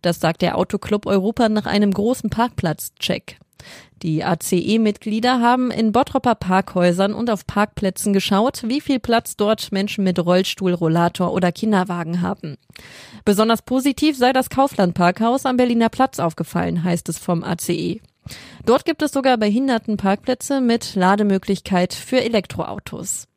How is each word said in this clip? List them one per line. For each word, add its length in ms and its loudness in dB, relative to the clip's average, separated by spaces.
Das 200 -2
sagt 220 0
der 140 0
Autoclub 500 -2
Europa 440 2
nach 160 -2
einem 260 2
großen 380 -2
Parkplatzcheck. 1080 -4
Die 200 -2
A-C-E-Mitglieder 1200 0
haben 320 2
in 180 2
Bottropper 460 2
Parkhäusern 760 2
und 160 -4
auf 160 -2
Parkplätzen 680 -2
geschaut, 520 2
wie 160 -2
viel 200 -2
Platz 360 -2
dort 360 0
Menschen 320 -2
mit 200 0
Rollstuhl, 480 0
Rollator 600 0
oder 180 2
Kinderwagen 720 -2
haben. 340 -6
Besonders 380 2
positiv 540 0
sei 160 4
das 180 0
Kaufland-Parkhaus 920 0
am 120 0
Berliner 320 2
Platz 320 -2
aufgefallen, 640 -2
heißt 240 -2
es 100 -6
vom 240 -2
A 160 -4
C 160 -4
E. 260 -4
Dort 200 2
gibt 180 -2
es 80 0
sogar 260 2
Behindertenparkplätze 1200 0
mit 340 0
Lademöglichkeit 1000 0
für 260 -2
Elektroautos. 1080 -6